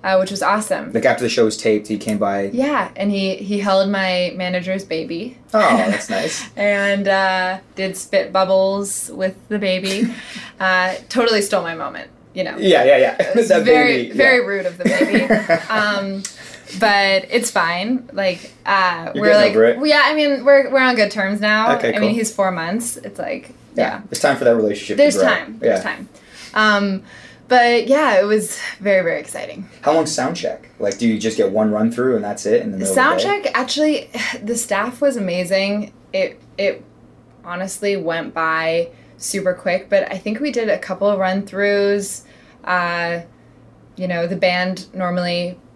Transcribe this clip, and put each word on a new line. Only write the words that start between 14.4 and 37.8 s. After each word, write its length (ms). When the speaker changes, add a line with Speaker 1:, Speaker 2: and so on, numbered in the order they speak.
Speaker 2:
yeah. 40
Speaker 1:
rude 220
of 100
the 80
baby. 380
Speaker 2:
<laughs> 60
Speaker 1:
Um, 520
but 500
it's 220
fine. 600
Like, 400
uh, 480
Speaker 2:
You're 80
Speaker 1:
we're 60
Speaker 2:
getting 140
Speaker 1:
like, 100
Speaker 2:
over 140
it? 100
Speaker 1:
well, 100
yeah, 180
I 120
mean, 280
we're, 280
we're 80
on 160
good 160
terms 280
now. 360
Speaker 2:
Okay, 180
Speaker 1:
I 60
mean, 100
Speaker 2:
cool. 80
Speaker 1:
he's 160
four 160
months. 460
It's 240
like, 300
Speaker 2:
Yeah. 80
Speaker 1:
yeah. 120
Speaker 2:
There's 100
time 160
for 80
that 120
relationship 400
Speaker 1:
There's 180
Speaker 2:
to 60
grow. 80
Speaker 1:
time. 320
There's 240
Speaker 2:
Yeah. 100
Speaker 1:
time. 140
Um, 480
but 400
yeah, 340
it 40
was 340
very, 240
very 160
exciting. 480
Speaker 2:
How 100
long's 200
sound 240
check? 320
Like, 180
do 80
you 140
just 160
get 160
one 180
run 220
through 240
and 80
that's 220
it 160
in 100
the 60
middle 160
Speaker 1:
Sound 260
Speaker 2:
of 20
the 60
day? 160
Speaker 1:
check, 120
actually, 540
<sighs> 160
the 140
staff 440
was 160
amazing. 760
It, 280
it 260
honestly 520